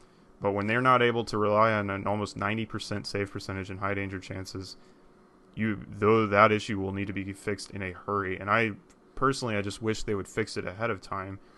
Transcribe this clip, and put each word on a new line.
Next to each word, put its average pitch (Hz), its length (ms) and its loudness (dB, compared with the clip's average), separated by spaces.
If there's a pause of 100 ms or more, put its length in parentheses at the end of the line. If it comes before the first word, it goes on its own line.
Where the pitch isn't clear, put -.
(400)
But 101 140 0
when 101 140 0
they're 117 120 2
not 127 220 6
able 117 240 4
to 110 120 -4
rely 104 360 6
on 101 160 0
an 98 180 -4
almost 104 300 -2
ninety 107 280 -2
percent 104 400 -6
save 98 280 -4
percentage 95 360 -6
in 95 100 -10
high 98 160 -2
danger 98 220 -4
chances, 95 600 -10 (760)
you, 107 340 -2
though, 107 360 4
that 104 280 8
issue 104 260 -2
will 95 140 -4
need 98 140 -4
to 101 60 -6
be 98 200 -6
fixed - 380 -8
in 98 100 -10
a 95 100 -6
hurry. 95 480 -4
And 98 100 -4
I, 110 220 4 (440)
personally, 127 420 0
I 101 40 2
just 98 200 -4
wish 110 220 0
they 104 120 -2
would 92 140 -4
fix - 260 -2
it 95 100 -4
ahead 95 240 -4
of 98 120 -4
time. 98 380 -8 (180)